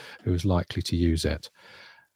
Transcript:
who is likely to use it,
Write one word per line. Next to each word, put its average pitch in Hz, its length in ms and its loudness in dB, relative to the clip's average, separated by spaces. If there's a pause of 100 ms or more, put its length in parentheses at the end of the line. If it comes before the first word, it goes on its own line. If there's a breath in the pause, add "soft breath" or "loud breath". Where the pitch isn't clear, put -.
(240 loud breath)
who 92 100 0
is 85 120 0
likely 87 380 0
to - 120 -2
use 82 280 2
it, 78 260 -2 (680 loud breath)